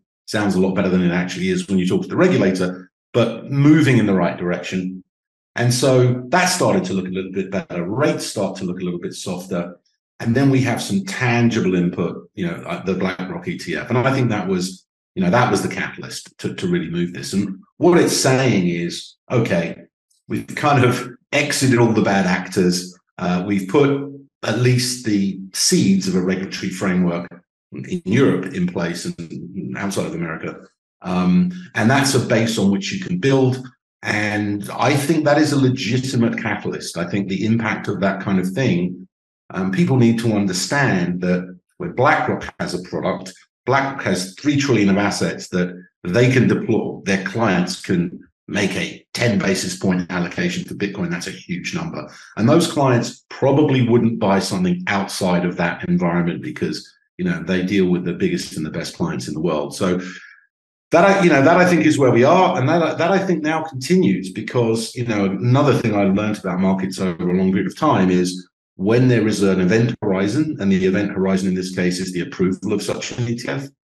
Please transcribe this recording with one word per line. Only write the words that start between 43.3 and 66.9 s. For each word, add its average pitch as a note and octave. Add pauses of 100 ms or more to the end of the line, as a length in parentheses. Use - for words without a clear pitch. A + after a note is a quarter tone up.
BlackRock C3+
has F#2+
three C#3+
trillion G#2+
of F#2+
assets F#2
that F2+ (220)
they A#2
can A#2
deploy. -
Their F#2+
clients F#2+
can F2 (280)
make F#2+
a -
ten G#2+
basis F#2+
point F2+
allocation F2
for -
Bitcoin. F#2
That's F2
a F#2
huge -
number. - (260)
And A2
those E3+
clients C3
probably C3+
wouldn't A2+
buy G2
something F2+
outside F#2+
of F2
that E2+
environment E2+
because, - (260)
you F2+
know, E2+
they F2+
deal F#2+
with F2
the F2
biggest E2+
and D#2+
the D#2
best -
clients -
in D2+
the D#2
world. D#2
So F#2 (880)
that, E3+
I, G3
you F3
know, C#3
that E3
I F3+
think E3+
is D3+
where C3
we A#2
are. F3+
And B2+
that, D#3+
that E3
I F#3+
think F3
now D#3+
continues -
because, A2+
you B2
know, G#2
another A#2+
thing G#2+
I G2+
learned G2+
about F2+
markets F#2+